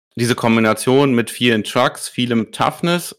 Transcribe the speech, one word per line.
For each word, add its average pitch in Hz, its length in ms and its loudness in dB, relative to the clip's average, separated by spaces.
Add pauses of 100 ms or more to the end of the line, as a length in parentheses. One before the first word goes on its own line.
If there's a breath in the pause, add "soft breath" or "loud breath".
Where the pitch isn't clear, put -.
(160)
diese 120 180 0
Kombination 117 800 2
mit 117 160 0
vielen 117 340 0
Trucks, - 440 -2
vielem 120 440 -2
Toughness 170 680 -2